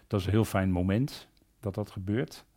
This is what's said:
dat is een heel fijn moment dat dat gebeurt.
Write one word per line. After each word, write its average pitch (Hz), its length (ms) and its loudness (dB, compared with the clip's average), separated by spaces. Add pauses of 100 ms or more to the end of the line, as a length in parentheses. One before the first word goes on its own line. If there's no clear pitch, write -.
dat 107 120 2
is 90 60 -4
een 95 60 0
heel 107 140 6
fijn 95 260 2
moment 95 560 0 (320)
dat 98 160 -6
dat 104 160 -6
gebeurt. 104 540 -4 (120)